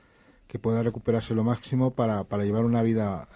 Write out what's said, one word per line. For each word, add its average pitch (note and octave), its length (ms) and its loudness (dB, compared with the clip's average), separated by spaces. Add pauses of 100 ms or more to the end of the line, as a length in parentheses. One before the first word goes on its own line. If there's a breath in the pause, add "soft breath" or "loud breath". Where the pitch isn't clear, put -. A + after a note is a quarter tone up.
(460 soft breath)
que - 120 -10
pueda A2+ 240 0
recuperarse A2+ 520 -2
lo A2 100 2
máximo B2+ 460 0
para, A2 340 0
para G2+ 200 -2
llevar G#2+ 200 2
una A#2 180 2
vida, G#2+ 540 0